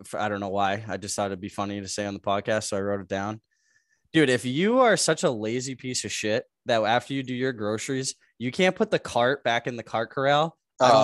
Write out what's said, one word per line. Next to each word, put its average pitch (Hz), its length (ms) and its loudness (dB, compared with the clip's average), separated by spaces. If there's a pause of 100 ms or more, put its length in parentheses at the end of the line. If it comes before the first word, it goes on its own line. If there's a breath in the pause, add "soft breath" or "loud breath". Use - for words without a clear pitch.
f-, - 100 -12
I 104 140 -2
don't 101 120 -4
know 101 80 -4
why. 101 380 -2
I 92 120 -6
just 101 180 -8
thought 104 100 0
it'd 95 140 -6
be 98 80 -8
funny 101 320 -6
to 98 80 -10
say 104 180 -4
on 101 80 -6
the 98 60 -10
podcast, 104 440 -2
so - 120 -4
I 98 40 -2
wrote 101 200 -4
it 92 80 -14
down. 101 320 -6 (720)
Dude, 156 180 6
if 127 140 2
you 180 360 2
are 226 160 6
such 160 280 0
a 165 60 2
lazy 123 440 -4
piece 127 300 -6
of 104 80 -8
shit 110 320 0 (220)
that 117 160 2
after 117 320 0
you 135 80 -4
do 127 120 -8
your 127 180 -2
groceries, 113 640 -4 (240)
you 123 140 -4
can't 185 240 2
put 214 140 0
the 170 80 2
cart 123 460 0
back 117 220 0
in 123 100 -6
the 113 60 -8
cart 113 280 -4
corral, 143 460 2 (240)
I 127 80 8
don't 117 160 8